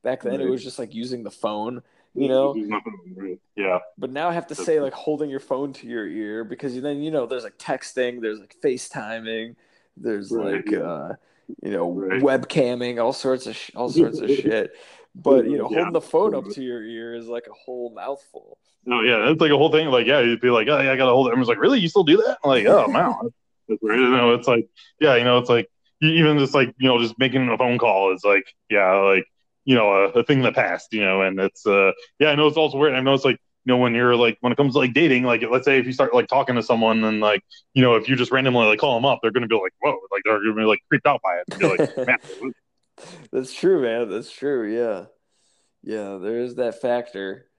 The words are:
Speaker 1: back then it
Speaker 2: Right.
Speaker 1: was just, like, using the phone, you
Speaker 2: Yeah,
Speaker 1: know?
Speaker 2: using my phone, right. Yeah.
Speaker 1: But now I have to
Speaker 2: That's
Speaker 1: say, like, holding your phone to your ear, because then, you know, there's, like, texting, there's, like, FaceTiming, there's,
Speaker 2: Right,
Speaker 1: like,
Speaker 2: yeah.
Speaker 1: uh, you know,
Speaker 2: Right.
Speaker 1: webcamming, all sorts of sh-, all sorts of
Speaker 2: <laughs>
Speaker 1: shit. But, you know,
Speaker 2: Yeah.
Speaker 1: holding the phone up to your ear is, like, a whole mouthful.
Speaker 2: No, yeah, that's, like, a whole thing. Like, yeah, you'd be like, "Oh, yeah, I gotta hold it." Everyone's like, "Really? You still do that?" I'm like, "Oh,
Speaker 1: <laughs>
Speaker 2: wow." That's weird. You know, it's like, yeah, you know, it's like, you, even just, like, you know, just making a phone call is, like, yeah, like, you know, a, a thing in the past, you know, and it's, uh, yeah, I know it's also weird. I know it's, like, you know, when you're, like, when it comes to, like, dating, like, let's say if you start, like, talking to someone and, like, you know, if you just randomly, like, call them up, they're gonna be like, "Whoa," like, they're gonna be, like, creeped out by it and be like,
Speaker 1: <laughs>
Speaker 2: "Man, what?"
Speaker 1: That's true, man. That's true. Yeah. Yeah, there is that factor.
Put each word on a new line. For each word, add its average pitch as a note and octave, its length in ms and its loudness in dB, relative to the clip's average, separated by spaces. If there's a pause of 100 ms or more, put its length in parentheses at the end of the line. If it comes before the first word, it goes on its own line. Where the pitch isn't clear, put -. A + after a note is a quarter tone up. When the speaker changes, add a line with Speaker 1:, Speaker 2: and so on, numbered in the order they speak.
Speaker 1:
back B2+ 200 -6
then C3+ 180 -6
it C3 40 -4
Speaker 2:
Right. B2+ 40 -2
Speaker 1:
was B2+ 140 -4
just, B2+ 160 -14
like, A2+ 140 -12
using A#2+ 300 -10
the G#2 80 -12
phone, A2 520 -8 (320)
you C3+ 120 -2
Speaker 2:
Yeah, C3 60 0
Speaker 1:
know? C3+ 220 0
Speaker 2:
using G#2+ 160 -6
my G#2 120 -4
phone, F#2 320 -18
right. F#2 240 -12 (160)
Yeah. F#2+ 240 -2 (180)
Speaker 1:
But B2+ 140 -10
now D#3 180 -4
I E3+ 40 -4
have E3+ 140 -8
to D3+ 100 -14
Speaker 2:
That's F3+ 80 -8
Speaker 1:
say, D#3 140 0
like, C3+ 140 -4
holding D3+ 360 -6
your C3+ 120 -10
phone C3+ 320 -6
to C3 140 -20
your A2+ 200 -8
ear, G#2+ 360 -10
because B2+ 380 -10
then, C#3+ 200 -8
you D#3 100 -8
know, C#3 140 -2
there's, B2 180 -10
like, G#2 140 -18
texting, B2 640 -6
there's, G#2+ 180 -6
like, - 240 -20
FaceTiming, A2+ 920 -8 (420)
there's, G2+ 340 -8
Speaker 2:
Right, G2 300 -4
Speaker 1:
like, G#2+ 100 -6
Speaker 2:
yeah. F2 80 -2
Speaker 1:
uh, D#2+ 340 -8 (480)
you - 100 -8
know, F2 200 -4
Speaker 2:
Right. F#2+ 300 -4
Speaker 1:
webcamming, B2 840 0
all C3 100 0
sorts C3 340 -4
of A2 80 -12
sh-, - 200 -16
all B2 140 -4
sorts D#3 320 2
of C3+ 100 -2
Speaker 2:
<laughs> - 0 -
Speaker 1:
shit. A2 400 -2 (440)
But, C3+ 320 4
you C#3+ 100 -2
know, A2+ 120 -4
Speaker 2:
Yeah. A2 60 -4
Speaker 1:
holding F3 180 -2
the D#3 80 0
phone G3 320 0
up A2+ 180 -8
to C3+ 120 -12
your A#2+ 200 -10
ear A#2 300 -12
is, A#2 140 -14
like, A#2+ 200 -10
a G#2+ 60 -20
whole A#2+ 400 -14
mouthful. - 680 -14 (260)
Speaker 2:
No, A#2+ 160 0
yeah, A#2 180 2
that's, C3+ 220 2
like, D3+ 100 4
a C#3+ 60 4
whole D3 140 4
thing. D#3 180 2
Like, B2 180 2
yeah, C#3 140 4
you'd A#2+ 200 0
be B2 80 4
like, A2+ 200 4
"Oh, D3 100 2
yeah, C3+ 120 0
I C3+ 40 2
gotta B2+ 160 2
hold B2+ 160 4
it." A#2 40 0
Everyone's A#2+ 180 0
like, G#2 100 0
"Really? A3+ 200 4
You E3 100 0
still G3 140 2
do D4 140 6
that?" - 260 0
I'm C#3+ 60 0
like, A#2+ 160 2
"Oh, - 220 6
Speaker 1:
<laughs> C#4 60 -2
Speaker 2:
wow." B2 360 -2 (380)
That's G#2+ 140 -4
weird. A2 180 0
You B2+ 100 4
know, B2 240 4
it's A#2+ 140 -2
like, A#2 200 2 (320)
yeah, C#3+ 160 6
you A#2+ 80 4
know, B2 140 4
it's B2 120 0
like, A#2 200 2 (300)
you, D#3 120 4
even D3+ 280 4
just, C#3 140 0
like, C3 240 2
you C3 100 0
know, A#2+ 120 4
just A2+ 200 -2
making C3 300 0
a A2 80 -2
phone B2 200 0
call G2 360 2
is, F#2 100 -6
like, G2 220 2 (240)
yeah, G2 240 2
like, G2 320 2 (400)
you C3 100 4
know, G#2 160 4
a, G2 200 4
a A#2+ 120 2
thing C#3 160 2
in B2+ 40 2
the A2+ 100 2
past, F#2 400 -4
you G#2+ 80 -4
know, F#2+ 200 0
and F#2+ 180 -2
it's, F#2+ 280 -4
uh, G2 240 4 (280)
yeah, D3+ 100 4
I D3 60 2
know D3+ 120 4
it's D3 100 2
also C#3 200 0
weird. C#3+ 160 2
I C3 80 -2
know C3+ 120 2
it's, C3+ 120 0
like, B2 120 2 (280)
you B2+ 80 2
know, B2 40 4
when B2 160 2
you're, A#2+ 220 2
like, A#2 240 2
when B2 140 0
it - 20 0
comes C#3 180 2
to, C#3+ 60 2
like, B2+ 140 0
dating, C3+ 300 2
like, A#2 280 0
let's B2+ 140 0
say C#3 120 4
if B2 80 2
you C3 60 -6
start, B2+ 220 0
like, A#2+ 140 2
talking C3 280 0
to A2+ 80 -2
someone A2+ 400 2
and, G#2+ 160 -2
like, G#2+ 240 0 (300)
you C3 100 4
know, A#2+ 120 6
if A2 120 -2
you C3 80 0
just A#2+ 160 -2
randomly, B2+ 340 2
like, G#2+ 140 2
call C3+ 160 0
them A#2+ 100 -2
up, C3 160 2
they're A2+ 100 0
gonna A#2+ 160 -2
be A2+ 80 0
like, F#2+ 260 -2
"Whoa," C#3 180 -2 (120)
like, G2+ 120 -4
they're G#2+ 180 2
gonna G#2+ 140 -2
be, A2 80 -2
like, G#2+ 160 2 (100)
creeped C#3+ 160 0
out C#3+ 160 2
by F2+ 140 -2
it - 160 -6
and - 80 -14
be F#3+ 80 0
like, F3 140 0 (140)
Speaker 1:
<laughs> B2+ 120 -4
Speaker 2:
"Man, B2+ 100 0 (220)
what?" B2+ 140 -10 (800)
Speaker 1:
That's C3 220 -6
true, F3+ 280 0
man. A#2 280 -2
That's A2 220 -10
true. B2+ 420 -4
Yeah. A2 320 -4 (800)
Yeah, G2+ 340 -10
there G#2+ 220 -6
is B2 160 -8
that A#2+ 260 -4
factor. A#2+ 760 -6